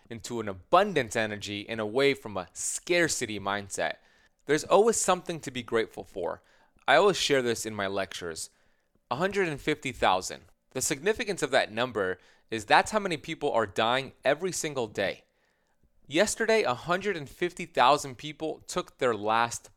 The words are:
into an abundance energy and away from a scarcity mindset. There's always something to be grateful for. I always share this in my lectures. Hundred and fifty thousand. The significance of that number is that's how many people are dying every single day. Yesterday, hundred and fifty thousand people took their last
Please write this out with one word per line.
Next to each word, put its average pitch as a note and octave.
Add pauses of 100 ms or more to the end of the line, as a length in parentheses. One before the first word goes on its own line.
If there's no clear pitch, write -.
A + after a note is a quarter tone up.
(100)
into A#2
an G#2+
abundance C#3
energy G#2
and A2+
away B2+
from A2+
a F2+
scarcity C#3+
mindset. G2 (500)
There's D3+
always G#3+
something F3+
to -
be B2
grateful A2
for. E2+ (440)
I B2+
always F3+
share C3+
this A#2+
in A2
my G2+
lectures. F#2+ (600)
Hundred F#3
and C#3+
fifty D3
thousand. F#2+ (300)
The C3
significance G3
of C#3+
that G#2
number G#2+ (320)
is A2
that's D#3+
how G#3+
many F#3
people D3
are A2+
dying A#2+ (120)
every D3+
single C#3
day. F#2+ (840)
Yesterday, G#3+
hundred E3+
and C#3+
fifty F3
thousand C3+
people D3+
took -
their A#2+
last A2+